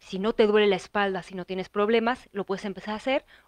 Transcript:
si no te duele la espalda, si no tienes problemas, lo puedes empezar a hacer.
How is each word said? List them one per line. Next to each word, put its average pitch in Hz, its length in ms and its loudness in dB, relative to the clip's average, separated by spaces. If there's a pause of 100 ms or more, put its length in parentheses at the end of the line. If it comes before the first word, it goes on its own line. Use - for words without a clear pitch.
si - 180 -10
no 214 140 0
te 226 140 4
duele 208 200 6
la 196 100 4
espalda, 190 460 -2
si 190 120 -16
no 180 100 -8
tienes 185 240 -6
problemas, 226 640 0
lo 202 120 -4
puedes 190 200 -4
empezar 202 300 -8
a 214 40 -6
hacer. 269 260 -2 (240)